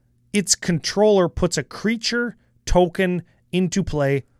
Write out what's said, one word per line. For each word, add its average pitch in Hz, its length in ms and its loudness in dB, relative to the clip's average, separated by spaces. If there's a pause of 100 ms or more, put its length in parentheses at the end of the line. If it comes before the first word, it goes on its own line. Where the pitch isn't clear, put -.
(340)
its 202 220 0
controller 196 760 2
puts - 280 -2
a 156 60 -4
creature 233 760 -4 (280)
token 180 580 2 (280)
into 180 320 0
play 139 400 0 (160)